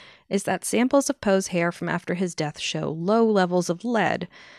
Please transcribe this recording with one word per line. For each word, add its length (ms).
is 140
that 200
samples 460
of 120
Poe's 260
hair 240
from 180
after 240
his 220
death 240
show 320
low 340
levels 420
of 160
lead, 440